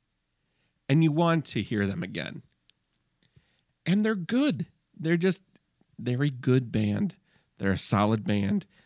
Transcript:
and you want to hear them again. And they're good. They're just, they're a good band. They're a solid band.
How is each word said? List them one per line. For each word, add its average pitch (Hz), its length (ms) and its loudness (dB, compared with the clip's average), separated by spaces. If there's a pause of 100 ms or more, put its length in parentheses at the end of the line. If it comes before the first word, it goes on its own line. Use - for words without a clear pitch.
(880)
and 156 140 4
you 160 80 4
want 165 360 2
to 113 160 -4
hear 101 240 -2
them 92 160 -6
again. 92 400 -10 (1400)
And 202 200 2
they're 220 100 2
good. 214 520 0 (320)
They're 160 180 2
just, 175 260 0 (560)
they're 123 240 -2
a 147 80 2
good 127 400 0
band. 107 460 0 (400)
They're 98 160 0
a 92 60 0
solid 104 460 0
band. 104 420 0 (200)